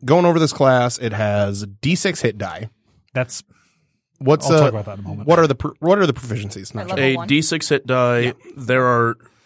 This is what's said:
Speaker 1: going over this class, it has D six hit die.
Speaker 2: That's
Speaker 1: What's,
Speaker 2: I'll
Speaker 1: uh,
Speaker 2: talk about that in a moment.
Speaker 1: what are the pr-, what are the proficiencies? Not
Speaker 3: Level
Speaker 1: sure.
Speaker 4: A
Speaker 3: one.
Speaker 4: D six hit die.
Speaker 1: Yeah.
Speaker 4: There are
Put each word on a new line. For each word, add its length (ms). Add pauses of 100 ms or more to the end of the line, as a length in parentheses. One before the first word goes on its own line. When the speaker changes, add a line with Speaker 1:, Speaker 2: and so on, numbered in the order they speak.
Speaker 1:
going 200
over 140
this 140
class, 460
it 140
has 520 (160)
D 140
six 260
hit 180
die. 300 (440)
Speaker 2:
That's 300 (760)
Speaker 1:
What's, 320
Speaker 2:
I'll 60
Speaker 1:
uh, 40
Speaker 2:
talk 100
about 160
that 120
in 60
a 40
moment. 200
Speaker 1:
what 100
are 80
the 80
pr-, 260
what 180
are 80
the 60
proficiencies? 640
Not 140
Speaker 3:
Level 80
Speaker 1:
sure. 80
Speaker 4:
A 120
Speaker 3:
one. 120
Speaker 4:
D 140
six 260
hit 180
die. 340
Speaker 1:
Yeah. 120 (240)
Speaker 4:
There 300
are 300 (300)